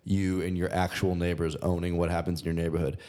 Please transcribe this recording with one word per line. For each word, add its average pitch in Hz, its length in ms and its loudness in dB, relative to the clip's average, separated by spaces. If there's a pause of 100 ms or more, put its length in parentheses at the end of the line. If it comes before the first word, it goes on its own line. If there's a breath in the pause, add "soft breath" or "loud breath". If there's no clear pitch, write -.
you 95 360 2
and 90 160 -2
your 87 160 0
actual 90 420 2
neighbors 85 420 0
owning 87 400 0
what 85 120 2
happens 85 300 -2
in - 60 -10
your 82 80 0
neighborhood. 82 440 0 (120 loud breath)